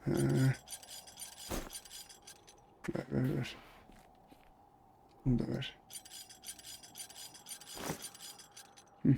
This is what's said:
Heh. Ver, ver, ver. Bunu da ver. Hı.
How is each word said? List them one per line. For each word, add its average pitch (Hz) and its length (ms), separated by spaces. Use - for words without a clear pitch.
Heh. - 80
Ver, - 180
ver, 135 240
ver. 131 200
Bunu 123 140
da - 100
ver. 135 280
Hı. 139 120